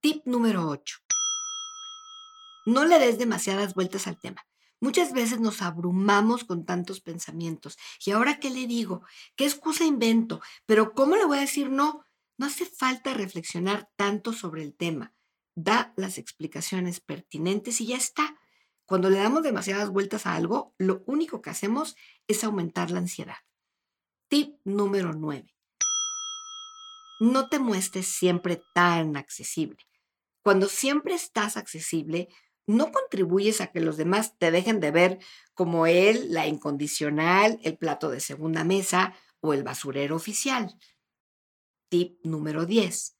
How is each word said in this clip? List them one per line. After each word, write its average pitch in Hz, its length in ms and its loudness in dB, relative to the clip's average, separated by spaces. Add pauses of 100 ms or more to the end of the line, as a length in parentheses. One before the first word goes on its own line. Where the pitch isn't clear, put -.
Tip 302 240 0
número 226 420 2
ocho. - 300 -8 (1700)
No 247 180 4
le 330 160 8
des 240 180 4
demasiadas 202 560 -2
vueltas 185 340 -2
al 175 120 -10
tema. - 260 -14 (360)
Muchas 277 320 2
veces 233 260 0
nos 214 220 0
abrumamos 196 840 2
con 170 220 -6
tantos 180 340 -6
pensamientos. 165 800 -10 (280)
¿Y 196 60 0
ahora 254 280 2
qué 277 100 -6
le 254 180 -6
digo? 220 360 -4 (340)
¿Qué - 80 2
excusa 214 400 0
invento? 226 560 2 (240)
¿Pero 220 280 4
cómo 277 220 4
le 427 100 4
voy 285 120 2
a 277 40 0
decir 277 280 -2
no? 294 340 0 (340)
No 269 100 -4
hace 320 180 -6
falta 262 480 -4
reflexionar 190 840 -4
tanto 208 380 -2
sobre 160 300 -8
el 147 100 -12
tema. 156 400 -4 (400)
Da 202 420 0
las 190 220 -6
explicaciones 175 840 -6
pertinentes 196 840 -4
y 226 60 -6
ya 247 100 -4
está. 302 420 -4 (480)
Cuando 190 240 4
le 196 80 4
damos 254 240 2
demasiadas 202 480 -2
vueltas 196 340 -2
a 180 100 -2
algo, 175 440 -2
lo 190 260 0
único 294 380 -2
que - 80 -10
hacemos 247 440 -4 (320)
es 214 160 0
aumentar 175 460 -2
la 180 100 -2
ansiedad. 175 380 -8 (920)
Tip 294 360 0
número 196 500 0
nueve. 151 420 -8 (1600)
No 262 300 4
te 294 100 0
muestres 190 480 -2
siempre 175 560 0 (100)
tan 170 420 4
accesible. - 720 -8 (540)
Cuando 196 260 4
siempre 294 460 0
estás 226 440 -4
accesible, 160 720 -6 (360)
no 262 260 2
contribuyes 202 680 2
a 180 60 -6
que 170 140 -6
los 160 160 -2
demás 190 420 0
te 170 100 4
dejen 190 300 2
de 156 100 2
ver 180 300 4 (340)
como 170 320 2
él, 185 480 6
la 160 140 0
incondicional, 151 1160 2
el 160 140 -4
plato 156 320 -2
de 127 100 -6
segunda 156 440 -4
mesa 190 500 2 (280)
o 156 120 0
el 139 80 0
basurero 139 540 -4
oficial. 214 640 -4 (1120)
Tip 175 340 0
número 156 420 -4
diez. 190 540 0